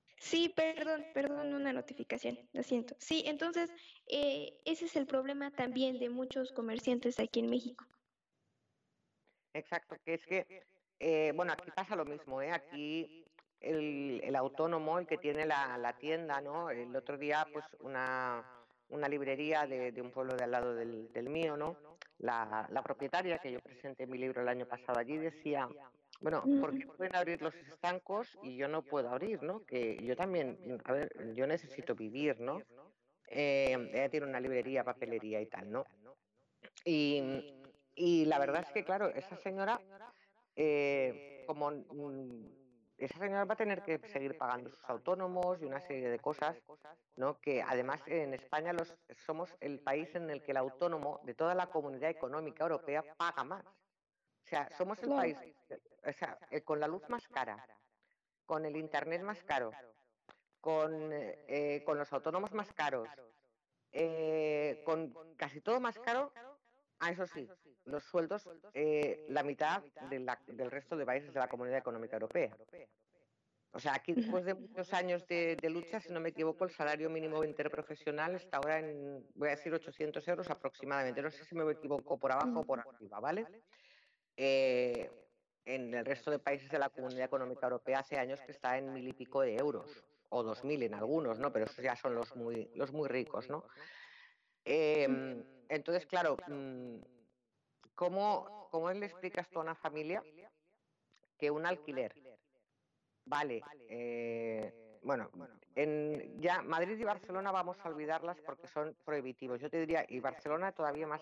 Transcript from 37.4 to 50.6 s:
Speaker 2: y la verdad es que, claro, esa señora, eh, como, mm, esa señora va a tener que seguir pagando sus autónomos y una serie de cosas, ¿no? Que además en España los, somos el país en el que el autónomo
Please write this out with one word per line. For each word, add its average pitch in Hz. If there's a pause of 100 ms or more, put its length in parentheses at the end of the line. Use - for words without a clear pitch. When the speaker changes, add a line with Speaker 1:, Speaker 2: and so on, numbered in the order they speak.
Speaker 2:
y 170
la 151
verdad 139
es -
que, 208
claro, 185
esa 180
señora, 196 (760)
eh, 143
como, 147
mm, 135 (520)
esa 139
señora 202
va 202
a 214
tener 202
que 160
seguir 139
pagando 123
sus -
autónomos 180
y 160
una 135
serie 131
de 120
cosas, 151 (580)
¿no? 139
Que 131
además 127
en 147
España 151
los, 165 (300)
somos 170
el 143
país 147
en 170
el 143
que -
el 135
autónomo 143